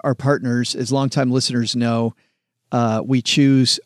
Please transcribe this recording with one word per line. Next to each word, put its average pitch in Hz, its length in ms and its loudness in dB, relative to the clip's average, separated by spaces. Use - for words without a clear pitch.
our 139 120 0
partners. 123 580 -2
As 127 180 -4
longtime 135 380 0
listeners 123 460 -2
know, 117 400 -2
uh, 113 340 0
we 131 160 0
choose 135 640 2